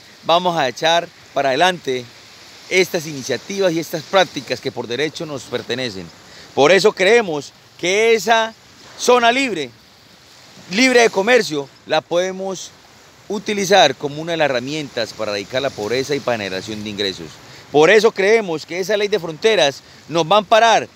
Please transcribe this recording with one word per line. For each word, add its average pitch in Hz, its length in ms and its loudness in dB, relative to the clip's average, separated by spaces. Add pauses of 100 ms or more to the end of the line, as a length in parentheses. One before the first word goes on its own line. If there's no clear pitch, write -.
(240)
vamos 170 320 0
a 143 120 0
echar 165 400 -2 (260)
para 139 140 0
adelante 139 560 -2 (640)
estas 180 380 0
iniciativas 160 680 -4
y 165 80 -4
estas 156 220 -8
prácticas 143 580 -2
que 135 100 -8
por 117 160 -10
derecho 147 400 -6
nos 143 160 -12
pertenecen. 113 640 -8 (480)
Por 139 160 4
eso 190 220 4
creemos 185 600 0 (260)
que 214 360 2
esa 220 400 0 (440)
zona 240 340 4
libre, 208 380 -4 (1000)
libre 240 320 4
de 220 80 4
comercio, 190 580 0 (180)
la 156 140 0
podemos 185 720 -6 (580)
utilizar 190 680 2
como 147 260 -8
una 170 100 -6
de 165 60 -2
las 156 80 2
herramientas 127 680 -4
para 107 200 -6
erradicar 104 300 -4
la 135 80 -4
pobreza 127 440 -4
y 139 60 -4
para 117 180 -2
generación 101 460 -8
de 107 60 -8
ingresos. 95 380 -6 (440)
Por 151 160 6
eso 208 220 6
creemos 196 560 0
que 175 140 -8
esa 196 160 -2
ley 208 100 -2
de 202 140 -2
fronteras 165 600 0 (260)
nos 160 160 -2
va 175 120 2
a - 40 6
amparar 214 560 4